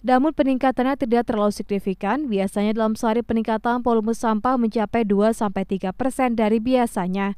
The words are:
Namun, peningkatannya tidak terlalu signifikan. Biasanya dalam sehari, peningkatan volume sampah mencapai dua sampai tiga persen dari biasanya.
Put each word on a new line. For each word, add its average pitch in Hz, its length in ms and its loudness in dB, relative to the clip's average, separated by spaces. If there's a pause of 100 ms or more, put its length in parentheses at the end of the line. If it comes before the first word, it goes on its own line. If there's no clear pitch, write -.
Namun, 262 240 4
peningkatannya 262 640 0
tidak 240 400 0
terlalu 208 160 2
signifikan. 202 800 -4
Biasanya 208 480 0
dalam 220 160 0
sehari, 233 320 0
peningkatan 226 560 0
volume 226 320 2
sampah 226 400 0
mencapai 226 480 0
dua 208 320 2
sampai 196 320 -4
tiga 190 240 -4
persen 247 480 -2
dari 220 240 2
biasanya. 202 760 0